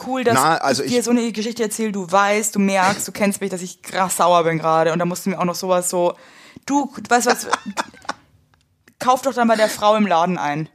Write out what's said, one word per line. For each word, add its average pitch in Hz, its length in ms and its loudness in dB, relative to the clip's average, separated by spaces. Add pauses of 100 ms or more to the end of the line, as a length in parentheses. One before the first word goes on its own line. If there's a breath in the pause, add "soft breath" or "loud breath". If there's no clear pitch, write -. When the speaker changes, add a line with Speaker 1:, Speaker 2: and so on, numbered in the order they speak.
Speaker 1:
Cool, 254 200 -4
dass - 80 4
Speaker 2:
nahe-, 147 280 4
also 135 220 0
Speaker 1:
ich - 80 -4
dir 247 80 2
Speaker 2:
ich 226 60 -2
Speaker 1:
so 233 60 0
eine 233 200 0
Geschichte 220 320 -6
erzähle. 214 300 -4
Du 185 180 -6
weißt, 202 420 2
du - 60 -2
merkst, 196 480 2
du 196 60 -14
kennst 202 260 -2
mich, 196 100 -4
dass 185 120 -8
ich 185 200 -14
krass 185 360 -4
sauer 175 260 4
bin 165 160 0
gerade. 160 320 2
Und 165 80 -2
da 175 60 -2
musst 175 200 -6
du 196 40 -2
mir 170 100 -4
auch 180 60 0
noch 175 100 -2
sowas 180 340 0
so, 175 240 0 (520 loud breath)
du, 277 260 -2 (160)
weißt 240 200 2
du 247 40 4
was, 247 160 0
<laughs> - 1500 -12
kauf 254 220 2
doch 262 120 -2
dann 233 140 2
bei 226 80 4
der 214 140 2
Frau 214 260 2
im 208 120 2
Laden 175 300 2
ein. 147 380 -4